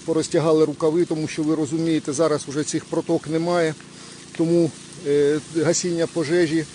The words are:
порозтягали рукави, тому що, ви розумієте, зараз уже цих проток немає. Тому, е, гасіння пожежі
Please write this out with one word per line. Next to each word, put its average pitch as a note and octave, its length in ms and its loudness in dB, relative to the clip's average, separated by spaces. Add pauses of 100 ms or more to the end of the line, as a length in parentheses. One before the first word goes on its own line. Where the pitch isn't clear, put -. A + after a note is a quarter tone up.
порозтягали D#3 600 2
рукави, D#3 400 0
тому D#3 240 -2
що, - 140 -6
ви D3+ 120 2
розумієте, D#3 580 -2
зараз D3+ 360 0
уже C#3+ 160 -4
цих D#3 200 -4
проток E3 440 -2
немає. E3 460 0 (600)
Тому, E3 340 2 (360)
е, D3 340 4 (160)
гасіння E3 500 0
пожежі D#3+ 580 0 (100)